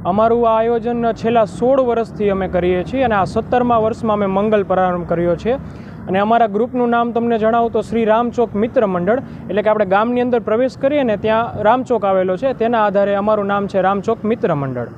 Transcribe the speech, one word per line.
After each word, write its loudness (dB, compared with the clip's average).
અમારું 2
આ 2
આયોજન 0
છેલ્લા 2
સોળ 0
વર્ષથી 0
અમે 0
કરીએ 0
છીએ -2
અને 2
આ 2
સત્તરમા 0
વર્ષમાં 0
અમે 0
મંગલ 0
પ્રારંભ 0
કર્યો 0
છે. -6
અને 0
અમારા 4
ગ્રુપનું -2
નામ 0
તમને 0
જણાવું 2
તો -2
શ્રી -2
રામ 2
ચોક -2
મિત્ર 2
મંડળ, 0
એટલે 0
કે 2
આપણે 2
ગામની 2
અંદર 0
પ્રવેશ 0
કરીએ 0
ને 0
ત્યાં -2
રામ 4
ચોક -2
આવેલો 2
છે, -2
તેના 0
આધારે 2
અમારું 0
નામ -2
છે -2
રામ 2
ચોક -2
મિત્ર 0
મંડળ. -4